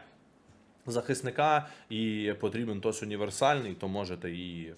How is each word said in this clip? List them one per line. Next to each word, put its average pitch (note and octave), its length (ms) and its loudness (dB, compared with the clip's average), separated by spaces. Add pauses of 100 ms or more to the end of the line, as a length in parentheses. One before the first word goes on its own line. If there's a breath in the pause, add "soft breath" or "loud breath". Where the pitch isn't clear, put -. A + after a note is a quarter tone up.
(880)
захисника C#3+ 800 2 (220 loud breath)
і G#2+ 500 0
потрібен A2 400 -2
тос A2 220 0
універсальний, G#2 720 2
то F#2+ 140 -4
можете F2+ 420 -4
і E2+ 480 -8